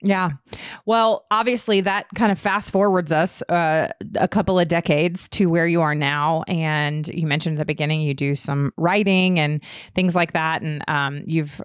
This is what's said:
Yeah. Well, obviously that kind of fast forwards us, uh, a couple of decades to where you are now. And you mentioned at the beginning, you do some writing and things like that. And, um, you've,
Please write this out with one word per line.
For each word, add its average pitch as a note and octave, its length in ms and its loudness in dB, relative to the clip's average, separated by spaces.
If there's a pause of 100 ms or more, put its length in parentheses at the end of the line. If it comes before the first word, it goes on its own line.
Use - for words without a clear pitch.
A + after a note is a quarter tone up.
Yeah. F#3 260 0 (540)
Well, A3+ 460 2
obviously A3+ 480 0
that G3 340 -2
kind G#3 160 2
of F#3+ 80 0
fast G3+ 340 -2
forwards F#3 420 2
us, E3 300 0
uh, D#3+ 440 2 (280)
a - 120 2
couple F#3+ 320 2
of F3 80 4
decades E3+ 640 0
to - 160 2
where E3 200 4
you E3+ 160 2
are D3+ 140 0
now. D3+ 540 0
And D3+ 580 -2
you D#3+ 180 -4
mentioned D3+ 320 -2
at - 40 -4
the D3+ 40 -2
beginning, D#3 360 -2
you D3 120 0
do C#3 220 -2
some C#3+ 400 -2
writing F#3 640 2
and D3+ 240 0 (320)
things F#3 180 2
like E3+ 200 0
that. D#3+ 280 -2
And, D3+ 280 -6
um, C#3+ 360 -2
you've, D#3 400 -4